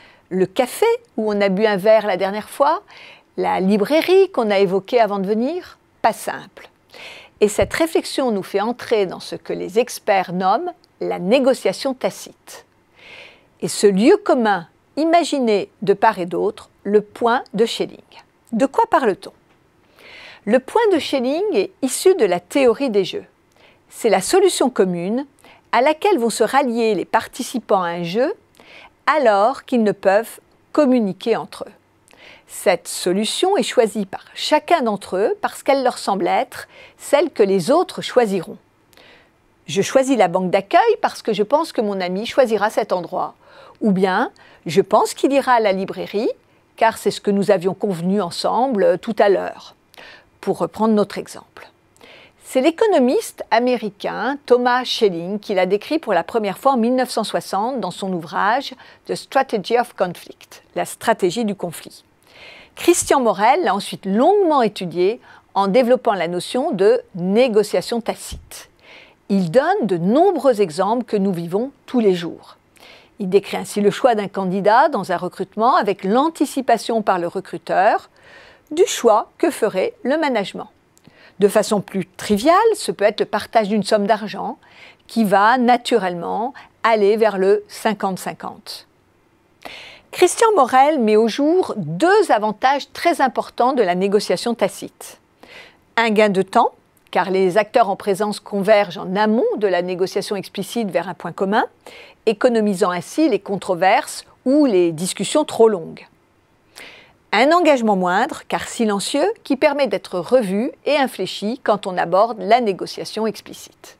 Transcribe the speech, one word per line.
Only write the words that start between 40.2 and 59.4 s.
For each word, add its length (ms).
banque 240
d'accueil 480
parce 200
que 120
je 100
pense 300
que 80
mon 200
ami 260
choisira 440
cet 220
endroit. 420
Ou 100
bien, 400
je 140
pense 340
qu'il 180
ira 220
à 60
la 120
librairie 580
car 200
c'est 140
ce 100
que 120
nous 180
avions 240
convenu 480
ensemble, 600
euh, 120
tout 220
à 100
l'heure, 460
pour 180
reprendre 360
notre 240
exemple. 500
C'est 160
l'économiste 880
américain 960
Thomas 400
Schelling 540
qui 160
l'a 100
décrit 340
pour 140
la 100
première 360
fois 140
en 40
mille 180
neuf 140
cent 160
soixante 560
dans 100
son 220
ouvrage 640
The 80
Strategy 640